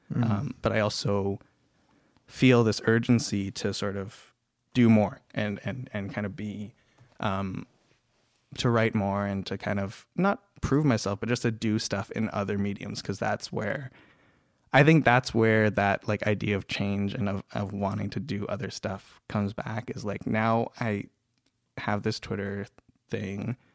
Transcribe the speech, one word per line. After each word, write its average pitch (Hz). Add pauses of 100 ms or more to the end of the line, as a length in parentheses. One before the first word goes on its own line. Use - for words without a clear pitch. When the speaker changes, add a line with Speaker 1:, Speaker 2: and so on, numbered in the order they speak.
(140)
Speaker 1:
Mm-hmm. 123
Speaker 2:
Um, 110
but 107
I 110
also 101 (880)
feel 127
this 110
urgency 113
to 101
sort 101
of - (380)
do 120
more 107 (140)
and, 104
and, 120
and 98
kind 104
of 95
be, 104 (440)
um, 98 (920)
to 123
write 113
more 101
and 98
to 98
kind 101
of - (100)
not 196 (180)
prove 147
myself, 104
but 110
just 120
to 120
do 110
stuff -
in 110
other 101
mediums, 101
'cause 101
that's 107
where, 107 (840)
I 139
think 156
that's 123
where 110
that, 101
like, 104
idea 104
of 92
change 101
and 101
of, 98 (120)
of 101
wanting 101
to 107
do 101
other 98
stuff -
comes 104
back, 113
is, 117
like, 104
now 113 (120)
I 107 (720)
have 104
this 107
Twitter 101 (420)
thing 104 (180)